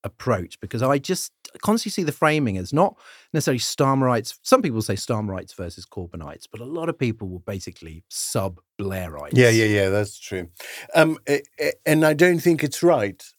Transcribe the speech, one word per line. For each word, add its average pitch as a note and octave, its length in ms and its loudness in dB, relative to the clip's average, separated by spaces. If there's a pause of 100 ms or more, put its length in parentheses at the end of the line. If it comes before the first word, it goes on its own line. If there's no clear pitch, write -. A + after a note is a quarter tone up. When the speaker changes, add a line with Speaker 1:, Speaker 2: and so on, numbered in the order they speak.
Speaker 1:
approach? G2 560 -4
Because A2 220 -8
I C#3 160 2
just - 340 -6 (280)
constantly G#3+ 340 0
see F#3+ 100 -2
the D3 80 -2
framing D3+ 440 2
as F2+ 160 -6
not E3 220 2 (380)
necessarily C#3+ 260 0
Starmerites. C3 840 0
Some C4 200 4
people A2+ 180 -2
say G#2+ 140 -2
Starmerites G#2 640 -6
versus F2 300 -12
Corbynites, E2+ 640 -14
but A2 120 -18
a A#2+ 40 -14
lot D#3+ 240 -6
of E3 80 -6
people A2 320 -4
will F2+ 120 -10
basically F2+ 680 -12
sub F#2+ 520 -6 (200)
Blairites. F2 520 -8
Speaker 2:
Yeah, B2 180 8
yeah, A2+ 140 4
yeah, G2+ 240 4
that's G#2 320 0
true. F2+ 300 -10 (440)
Um, D#3+ 240 4 (100)
a-, C#3+ 140 0 (160)
a-, D3 140 -2 (120)
and D#3 220 4
I D3+ 80 4
don't F3 240 4
think D#3 240 2
it's C#3+ 180 -4
right. A#2+ 440 2 (140)